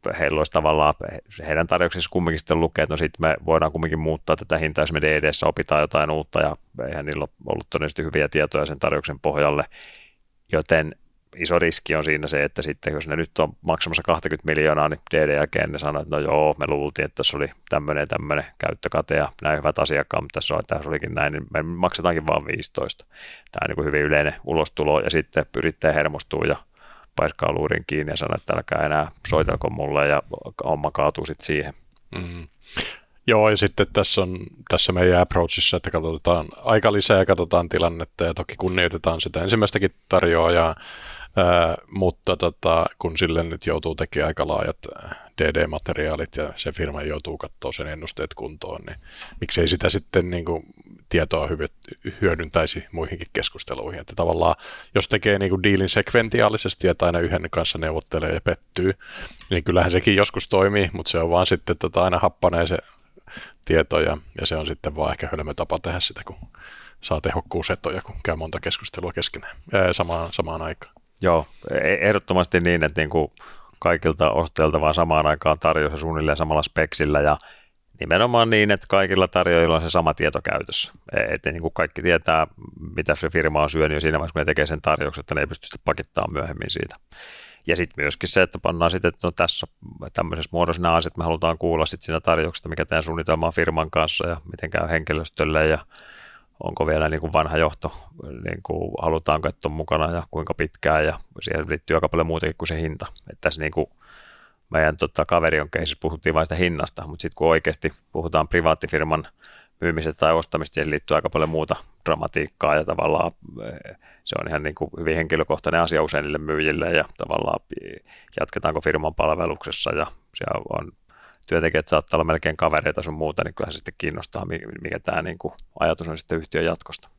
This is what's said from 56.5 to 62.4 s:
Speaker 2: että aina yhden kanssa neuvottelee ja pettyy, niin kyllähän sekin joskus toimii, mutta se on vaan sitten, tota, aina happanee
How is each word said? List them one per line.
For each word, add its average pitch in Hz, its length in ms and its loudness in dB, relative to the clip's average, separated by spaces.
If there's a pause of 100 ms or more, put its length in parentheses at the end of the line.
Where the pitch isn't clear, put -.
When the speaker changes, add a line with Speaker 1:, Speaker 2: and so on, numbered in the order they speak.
Speaker 2:
että 87 180 2
aina 85 120 2
yhden 85 320 0
kanssa - 280 -2
neuvottelee 80 540 -2
ja 80 80 -2
pettyy, - 520 -2 (580)
niin 87 140 0
kyllähän 87 260 4
sekin 92 260 4
joskus 98 320 2
toimii, 98 440 4
mutta 90 180 -4
se 87 80 0
on 82 120 2
vaan 90 160 4
sitten, 90 320 0
tota, 87 260 2
aina 90 140 2
happanee 87 480 2